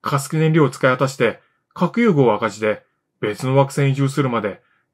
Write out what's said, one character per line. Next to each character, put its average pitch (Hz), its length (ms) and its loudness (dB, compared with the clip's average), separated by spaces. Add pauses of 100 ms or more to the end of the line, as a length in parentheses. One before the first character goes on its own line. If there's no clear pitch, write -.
化 - 160 -4
石 139 200 -4
燃 156 160 2
料 160 120 4
を 139 60 0
使 - 160 -4
い 131 40 4
果 127 60 0
た 135 120 0
し - 80 -8
て、 110 240 0 (340)
核 180 260 -2
融 233 120 4
合 143 120 4
を 113 100 4
赤 107 160 -4
字 104 100 -12
で、 107 240 -2 (360)
別 107 260 -6
の 131 100 0
惑 135 160 2
星 147 100 -2
に 139 100 2
移 - 20 0
住 139 140 0
す 139 140 -2
る 135 60 0
ま 117 120 -2
で、 98 220 -8 (300)